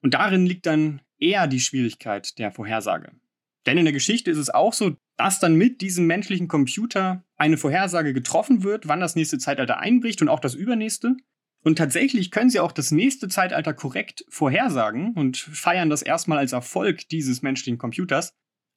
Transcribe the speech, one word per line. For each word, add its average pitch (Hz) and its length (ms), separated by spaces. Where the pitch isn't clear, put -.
Und 127 120
darin 190 320
liegt 180 200
dann 156 360
eher 180 300
die 131 120
Schwierigkeit 113 800
der 107 120
Vorhersage. 104 640
Denn 127 120
in 175 80
der 151 80
Geschichte 143 360
ist 156 80
es 143 140
auch 208 220
so, 185 220
dass 190 220
dann 165 160
mit 233 260
diesem 180 240
menschlichen 180 420
Computer 185 800
eine 151 220
Vorhersage 165 560
getroffen 185 500
wird, 202 240
wann 151 120
das 175 160
nächste 151 240
Zeitalter 131 400
einbricht 233 420
und 151 80
auch 151 100
das 127 140
übernächste. 220 640
Und 156 140
tatsächlich 180 520
können 240 220
sie 226 80
auch 170 120
das - 200
nächste 208 360
Zeitalter 180 460
korrekt - 560
vorhersagen 147 840
und 135 240
feiern 170 520
das 151 140
erstmal 160 340
als 139 140
Erfolg 185 580
dieses 131 320
menschlichen 135 380
Computers. 147 540